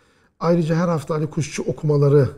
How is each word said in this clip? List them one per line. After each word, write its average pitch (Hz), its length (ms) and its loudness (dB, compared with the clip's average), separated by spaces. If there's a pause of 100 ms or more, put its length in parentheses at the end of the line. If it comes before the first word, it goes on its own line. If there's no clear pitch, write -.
(400)
Ayrıca 170 360 0
her 170 120 0
hafta 165 280 -4
Ali 151 120 -4
Kuşçu - 360 -6
okumaları 143 760 2